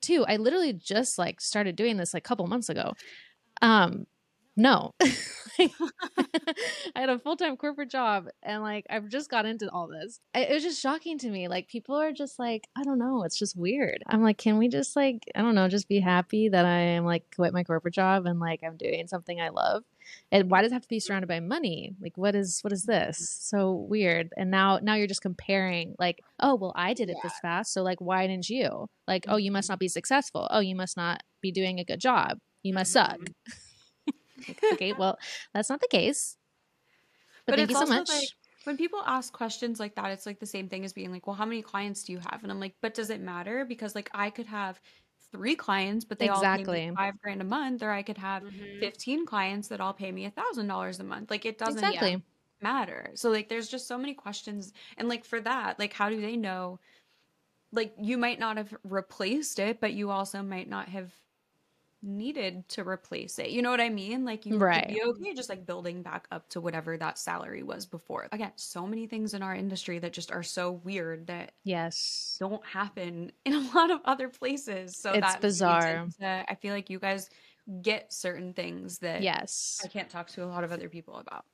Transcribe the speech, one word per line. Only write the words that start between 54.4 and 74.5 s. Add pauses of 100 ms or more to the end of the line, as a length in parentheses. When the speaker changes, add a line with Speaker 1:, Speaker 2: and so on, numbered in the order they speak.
Speaker 3:
And,
like,
for
that,
like,
how
do
they
know? (920)
Like,
you
might
not
have
replaced
it,
but
you
also
might
not
have (880)
needed
to
replace
it.
You
know
what
I
mean?
Like,
you
Speaker 1:
Right.
Speaker 3:
could
be
okay
just,
like,
building
back
up
to
whatever
that
salary
was
before.
Again,
so
many
things
in
our
industry
that
just
are
so
weird
that (120)
Speaker 1:
Yes.
Speaker 3:
don't
happen
<laughs>
in
a
lot
of
other
places.